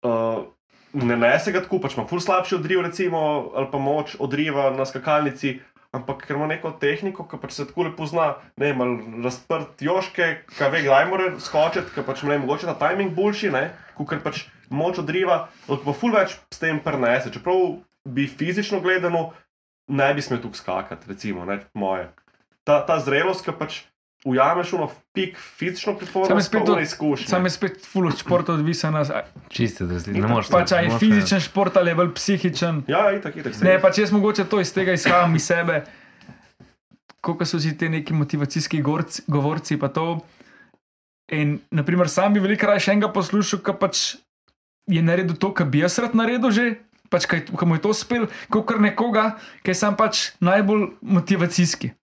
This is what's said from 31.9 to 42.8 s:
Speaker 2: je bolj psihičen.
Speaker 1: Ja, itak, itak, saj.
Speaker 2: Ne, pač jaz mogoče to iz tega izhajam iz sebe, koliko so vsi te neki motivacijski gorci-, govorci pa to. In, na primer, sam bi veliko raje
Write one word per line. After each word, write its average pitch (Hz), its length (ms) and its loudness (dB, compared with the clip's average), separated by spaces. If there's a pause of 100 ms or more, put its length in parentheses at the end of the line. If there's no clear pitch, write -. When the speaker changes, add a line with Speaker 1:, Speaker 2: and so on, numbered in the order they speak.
Speaker 2:
je 170 40 0
bolj 170 180 2
psihičen. 170 760 0
Speaker 1:
Ja, 170 240 2
itak, 196 260 -4
itak, 143 180 -8
saj. 107 80 -2
Speaker 2:
Ne, 185 140 6
pač 185 220 4
jaz 202 120 2
mogoče 202 340 4
to 214 140 0
iz 185 140 0
tega 185 200 0
izhajam 175 400 4
iz 160 120 2
sebe, 170 400 0 (1300)
koliko 170 260 -2
so 165 120 -2
vsi 156 180 0
te 165 140 -2
neki 160 240 -2
motivacijski 151 680 -2
gorci-, 151 440 -2
govorci 151 520 -2
pa 143 120 -2
to. 160 320 -2 (1080)
In, 147 300 0 (100)
na 156 140 0
primer, 175 260 4
sam 196 240 2
bi 208 80 4
veliko 202 260 2
raje 202 140 4